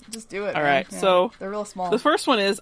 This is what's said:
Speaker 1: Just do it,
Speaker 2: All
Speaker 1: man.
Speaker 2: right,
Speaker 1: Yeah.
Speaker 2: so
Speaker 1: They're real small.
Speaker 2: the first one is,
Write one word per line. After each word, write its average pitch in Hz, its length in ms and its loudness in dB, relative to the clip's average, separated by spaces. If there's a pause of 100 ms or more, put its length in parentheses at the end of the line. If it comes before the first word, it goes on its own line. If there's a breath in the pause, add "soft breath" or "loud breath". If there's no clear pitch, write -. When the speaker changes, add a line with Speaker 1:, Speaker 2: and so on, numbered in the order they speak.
Speaker 1:
Just 220 200 -14
do 202 160 -8
it, 185 100 -4
Speaker 2:
All 156 60 -2
Speaker 1:
man. 143 100 2
Speaker 2:
right, 135 200 2
Speaker 1:
Yeah. 190 80 -10
Speaker 2:
so 185 400 4
Speaker 1:
They're 190 100 -8
real 208 160 -6
small. 185 260 -6
Speaker 2:
the 220 80 2
first 302 280 0
one 247 120 4
is, 196 220 0